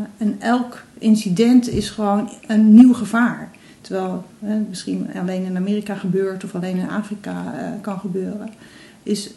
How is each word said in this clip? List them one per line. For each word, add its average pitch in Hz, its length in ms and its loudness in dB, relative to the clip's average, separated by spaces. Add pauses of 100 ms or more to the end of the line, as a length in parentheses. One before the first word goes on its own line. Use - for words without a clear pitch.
(180)
en 208 220 -2
elk 240 440 -4 (140)
incident 226 720 2
is - 200 -4
gewoon 208 400 -2 (180)
een 214 260 6
nieuw 247 200 12
gevaar. 226 560 -2 (320)
Terwijl, 185 420 -6 (160)
hè, 214 180 -4 (120)
misschien 185 380 -8 (140)
alleen 185 220 -4
in 185 140 -4
Amerika 202 380 -4
gebeurt 190 480 -2
of 196 120 -10
alleen 185 220 -4
in 185 120 -4
Afrika, 185 680 -8
eh, 180 100 -8 (140)
kan 196 180 -8
gebeuren. 190 500 -8 (540)
Is, - 340 -6